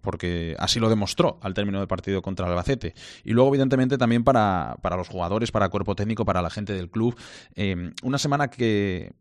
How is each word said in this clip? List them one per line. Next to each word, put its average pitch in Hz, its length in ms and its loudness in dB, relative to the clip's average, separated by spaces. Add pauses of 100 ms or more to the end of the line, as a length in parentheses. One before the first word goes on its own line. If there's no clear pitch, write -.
porque 87 600 -4
así 101 180 0
lo 113 100 4
demostró 113 540 2
al 95 100 -6
término 101 280 -2
del 95 80 -4
partido 95 340 -2
contra 92 240 -4
el 87 60 0
Albacete. 87 420 -2 (300)
Y - 80 -4
luego, 127 160 6
evidentemente, 135 500 2
también 117 240 4
para, 98 580 2
para 90 160 -2
los 90 120 -6
jugadores, 95 420 -2
para 98 200 2
cuerpo 98 260 -2
técnico, 107 280 -2
para 92 160 2
la 85 100 -2
gente 104 220 -6
del 90 160 -6
club. 117 280 0 (400)
Eh, 90 340 -2 (140)
una 135 140 0
semana 143 280 0
que 101 760 0